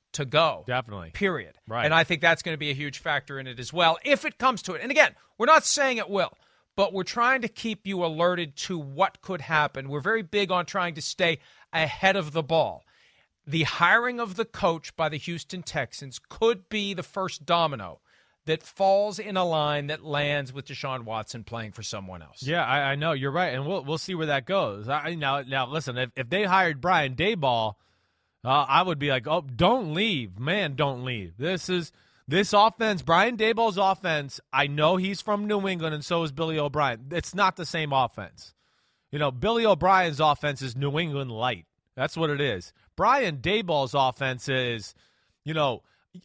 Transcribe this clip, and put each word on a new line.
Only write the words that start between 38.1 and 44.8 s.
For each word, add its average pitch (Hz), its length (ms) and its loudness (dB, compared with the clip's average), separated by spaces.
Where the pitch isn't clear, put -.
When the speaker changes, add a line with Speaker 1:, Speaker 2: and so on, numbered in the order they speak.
Speaker 2:
You 147 80 -8
know, 143 120 0
Billy 220 340 0
O'Brien's 180 540 4
offense 147 420 2
is 123 140 -6
New 139 240 -2
England 139 320 -4
light. 113 340 -4
That's 127 200 -4
what 160 140 0
it 143 100 -2
is. 113 320 -2
Brian 208 420 2
Daboll's 160 560 0
offense 131 560 0
is, 123 440 -2